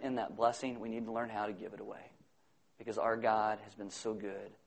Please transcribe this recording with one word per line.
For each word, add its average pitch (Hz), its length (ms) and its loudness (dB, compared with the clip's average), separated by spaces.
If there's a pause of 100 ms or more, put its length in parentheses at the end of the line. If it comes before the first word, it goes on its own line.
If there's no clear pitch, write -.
in 131 120 0
that 107 200 -2
blessing, 120 460 2
we 113 80 -4
need 113 160 -2
to 113 80 -4
learn 117 160 0
how 104 180 0
to 107 60 -2
give 92 200 -10
it 101 60 -10
away 104 320 -10 (680)
because 107 200 -4
our 113 180 4
God 107 480 6
has 104 100 -14
been 101 160 -8
so 110 240 -2
good 98 380 -6 (160)